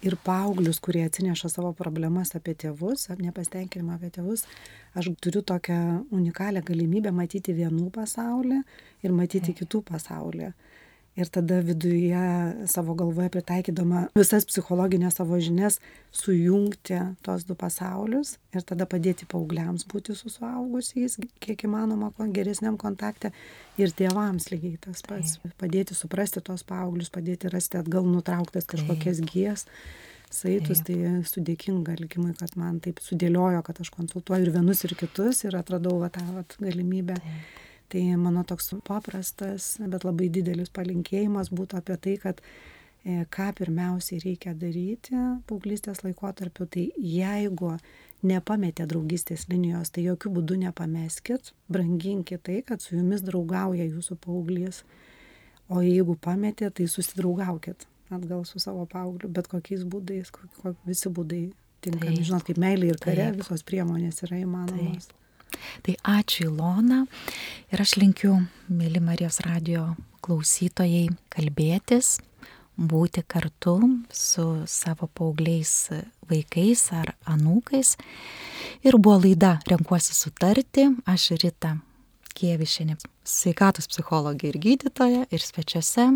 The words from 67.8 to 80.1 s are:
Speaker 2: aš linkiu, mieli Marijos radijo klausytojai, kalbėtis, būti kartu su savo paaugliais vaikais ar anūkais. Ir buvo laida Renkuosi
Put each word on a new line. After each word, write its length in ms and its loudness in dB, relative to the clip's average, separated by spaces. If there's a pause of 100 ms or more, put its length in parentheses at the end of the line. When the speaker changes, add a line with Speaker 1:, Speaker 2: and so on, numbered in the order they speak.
Speaker 2:
aš 160 4
linkiu, 380 8 (320)
mieli 340 2
Marijos 400 0
radijo 540 0 (260)
klausytojai, 840 2 (240)
kalbėtis, 880 2 (580)
būti 480 2
kartu 540 0 (340)
su 320 2 (220)
savo 420 -2
paaugliais 640 0 (560)
vaikais 540 4 (100)
ar 300 -2
anūkais. 720 4 (880)
Ir 140 12
buvo 260 10
laida 300 10 (100)
Renkuosi 500 4